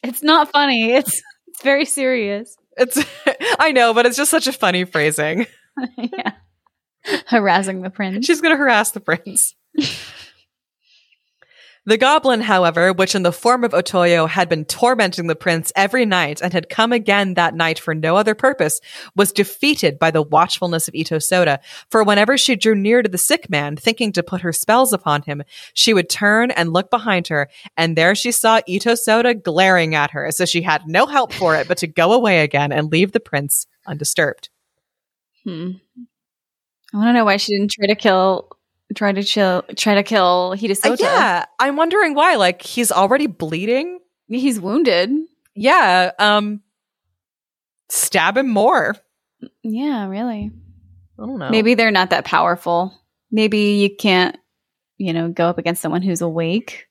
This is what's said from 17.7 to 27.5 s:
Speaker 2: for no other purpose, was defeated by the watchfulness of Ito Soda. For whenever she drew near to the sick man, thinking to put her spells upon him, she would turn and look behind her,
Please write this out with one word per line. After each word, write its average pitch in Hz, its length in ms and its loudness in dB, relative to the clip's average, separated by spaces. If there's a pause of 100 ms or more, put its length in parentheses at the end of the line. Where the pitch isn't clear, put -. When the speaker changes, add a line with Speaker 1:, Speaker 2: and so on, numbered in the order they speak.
Speaker 2:
for 160 160 -6
no 160 220 0
other 214 180 2
purpose, 233 460 0 (340)
was 196 160 2
defeated 202 680 0
by 160 140 2
the 156 100 0
watchfulness 165 680 0
of - 80 -12
Ito 156 240 -4
Soda. 165 400 0 (320)
For 220 100 4
whenever 208 340 4
she 247 200 2
drew 220 180 2
near 214 280 2
to 214 60 -2
the 180 100 -6
sick - 300 -2
man, 147 280 -4
thinking 226 380 -2
to 170 100 -2
put 185 160 -8
her 175 120 -4
spells 233 400 2
upon 147 300 -2
him, 147 220 -10 (300)
she 226 200 2
would 180 160 0
turn 220 400 2
and 170 220 -2
look 185 180 0
behind 208 380 -2
her, 143 200 -2 (280)